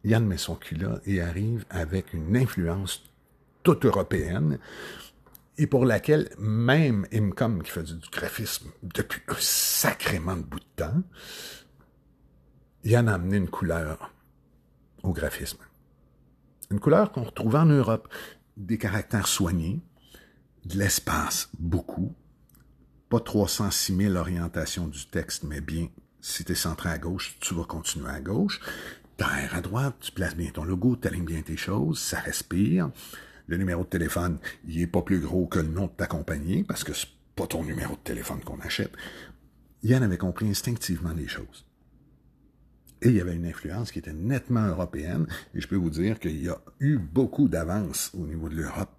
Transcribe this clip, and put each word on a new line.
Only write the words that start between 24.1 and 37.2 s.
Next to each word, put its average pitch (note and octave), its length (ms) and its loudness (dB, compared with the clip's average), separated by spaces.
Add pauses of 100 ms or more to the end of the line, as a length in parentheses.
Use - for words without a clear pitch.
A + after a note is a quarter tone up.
orientations E2+ 680 -2
du C#2+ 200 -10
texte, - 340 -4
mais D2 200 -6
bien, E2 260 -4 (340)
si - 240 -6
t'es F2 80 -2
centré E2+ 360 -2
à D#2 100 -4
gauche, F2 400 -6
tu - 160 -4
vas E2+ 80 -2
continuer D#2+ 460 -6
à C#2 120 -8
gauche. A#2 400 0 (560)
T'aères - 380 -2
à E2+ 60 0
droite, A#2+ 400 -2
tu - 100 -10
places E2 240 -2
bien E2 160 -4
ton D#2 120 -6
logo, F#2+ 320 2
t'alignes F#2+ 300 -2
bien D#2+ 160 -4
tes D#2 160 -6
choses, C#3 420 -2
ça D#2 200 -4
respire. F2+ 720 2 (560)
Le E2+ 100 -2
numéro F2+ 260 0
de - 60 -6
téléphone, E2+ 500 0 (280)
il D#2+ 140 -2
est F2 60 2
pas F2+ 140 2
plus F#2 180 2
gros E2+ 280 0
que F2+ 120 0
le D#2 80 2
nom F2+ 180 0
de - 60 -6
ta - 160 -4
compagnie, E2 560 -2
parce - 200 -4
que - 100 -6
c'est - 160 -6 (260)